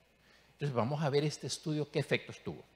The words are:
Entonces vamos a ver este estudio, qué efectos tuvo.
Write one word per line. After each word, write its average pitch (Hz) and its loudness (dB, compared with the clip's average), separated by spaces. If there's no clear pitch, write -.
Entonces 143 -2
vamos 127 2
a 147 2
ver 143 4
este 147 -2
estudio, 151 -2
qué - -2
efectos - 0
tuvo. 82 -8